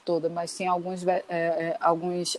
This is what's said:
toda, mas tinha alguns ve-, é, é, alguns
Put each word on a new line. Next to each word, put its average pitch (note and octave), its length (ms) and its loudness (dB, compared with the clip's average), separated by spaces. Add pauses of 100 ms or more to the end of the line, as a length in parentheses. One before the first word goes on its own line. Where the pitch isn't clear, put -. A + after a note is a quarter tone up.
toda, E3 240 0
mas E3+ 260 -6
tinha F#3 160 -2
alguns F3+ 320 -2
ve-, F3+ 260 2
é, F3 100 -2
é, E3 420 0
alguns E3+ 580 2